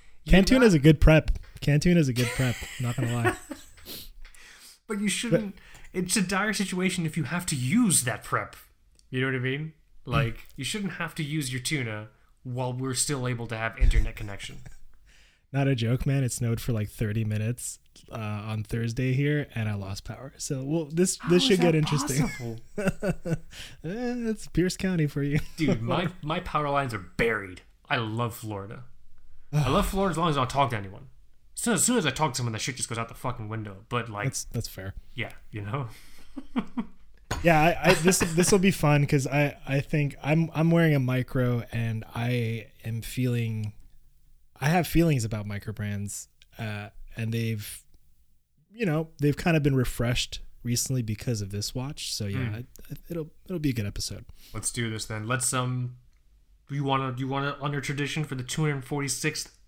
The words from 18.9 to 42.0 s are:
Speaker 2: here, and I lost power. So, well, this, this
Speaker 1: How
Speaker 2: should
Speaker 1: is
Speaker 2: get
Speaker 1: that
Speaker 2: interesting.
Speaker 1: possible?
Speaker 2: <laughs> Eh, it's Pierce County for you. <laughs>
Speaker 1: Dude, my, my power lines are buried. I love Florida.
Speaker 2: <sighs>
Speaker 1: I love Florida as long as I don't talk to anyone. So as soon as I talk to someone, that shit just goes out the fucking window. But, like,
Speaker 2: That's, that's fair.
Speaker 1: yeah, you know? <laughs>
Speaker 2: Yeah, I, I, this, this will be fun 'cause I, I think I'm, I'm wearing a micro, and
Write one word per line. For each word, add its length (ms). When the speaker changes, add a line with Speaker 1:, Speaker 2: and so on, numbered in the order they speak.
Speaker 2:
here, 420
and 120
I 60
lost 300
power. 340
So, 260
well, 220
this, 320
this 140
Speaker 1:
How 40
Speaker 2:
should 60
Speaker 1:
is 60
Speaker 2:
get 120
Speaker 1:
that 40
Speaker 2:
interesting. 460
Speaker 1:
possible? 380
Speaker 2:
<laughs> 0
Eh, 460
it's 200
Pierce 280
County 300
for 160
you. 240
<laughs> 100
Speaker 1:
Dude, 240
my, 280
my 200
power 280
lines 240
are 60
buried. 600
I 80
love 380
Florida. 480
Speaker 2:
<sighs> 360
Speaker 1:
I 160
love 180
Florida 240
as 60
long 120
as 80
I 40
don't 80
talk 220
to 60
anyone. 300
So 160
as 120
soon 120
as 80
I 60
talk 220
to 40
someone, 140
that 80
shit 160
just 140
goes 80
out 100
the 80
fucking 320
window. 300
But, 220
like, 160
Speaker 2:
That's, 200
that's 220
fair. 260
Speaker 1:
yeah, 160
you 100
know? 260
<laughs> 400
Speaker 2:
Yeah, 160
I, 80
I, 40
this, 240
this 320
will 80
be 120
fun 340
'cause 220
I, 300
I 120
think 440
I'm, 300
I'm 180
wearing 240
a 40
micro, 720
and 320